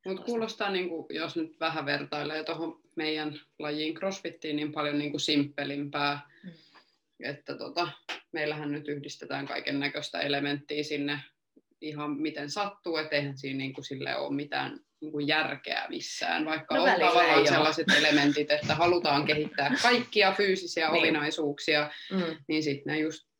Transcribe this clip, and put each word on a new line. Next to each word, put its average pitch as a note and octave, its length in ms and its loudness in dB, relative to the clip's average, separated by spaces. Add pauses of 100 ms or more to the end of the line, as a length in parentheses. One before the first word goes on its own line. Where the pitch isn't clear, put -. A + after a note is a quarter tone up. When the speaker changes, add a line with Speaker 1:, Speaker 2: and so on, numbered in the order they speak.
Speaker 1:
Mut F#3+ 180 0
kuulostaa A3 460 0
niinku, F3 400 -2
jos D#3+ 260 -4
nyt D#3+ 240 -4
vähän D#3 260 0
vertailee D3 580 -2
tohon E3 360 -6 (160)
meidän D#3 440 -2 (180)
lajiin D3+ 360 -2
crossfittiin, F#3+ 600 -6
niin D3+ 160 -2
paljon D3 260 0
niinku D3 200 -2
simppelimpää. C#3+ 1000 -2 (240)
Speaker 2:
Mm. F3+ 60 -14 (760)
Speaker 1:
Että C#3+ 320 -8
tota, - 320 -4 (440)
meillähän D3+ 400 -2
nyt D3 160 -6
yhdistetään C#3 580 -8
kaiken - 340 -2
näköistä C#3+ 400 -4
elementtiä C#3+ 640 -2
sinne C#3+ 380 -4 (600)
ihan D3 300 -6
miten D3 400 -4
sattuu, G3 460 -4
et D#3 160 -2
eihän C#3+ 260 -2
siinä C3+ 200 -6
niinku C3+ 240 -6
sille C3+ 340 -6
oo C#3+ 140 -2
mitään C#3 500 -4 (200)
niinku D3+ 180 -8
järkeä D3 680 -2
missään, E3 560 -4
vaikka D#3 300 -4
Speaker 2:
No D#3+ 80 4
Speaker 1:
on F#3+ 60 6
Speaker 2:
välillä F#3 200 6
Speaker 1:
tavallaan E3+ 260 6
Speaker 2:
ei - 60 8
oo. D#3 60 6
Speaker 1:
sellaiset D#3 400 4 (120)
elementit, D3 520 4
että D3+ 240 2
halutaan D#3 500 4
kehittää D3+ 460 0 (120)
kaikkia A#3 500 4
fyysisiä F#3+ 580 0
Speaker 2:
Niin. E3+ 120 4
Speaker 1:
ominaisuuksia, D3+ 880 0 (220)
Speaker 2:
Mm. E3+ 240 0 (120)
Speaker 1:
niin D#3 140 2
sit C#3 240 -2
ne D3+ 120 -2
just D#3 280 -4 (140)